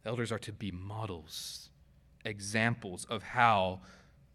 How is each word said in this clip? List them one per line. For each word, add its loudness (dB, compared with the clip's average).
Elders -2
are -2
to -10
be -6
models, -8
examples 0
of -4
how 4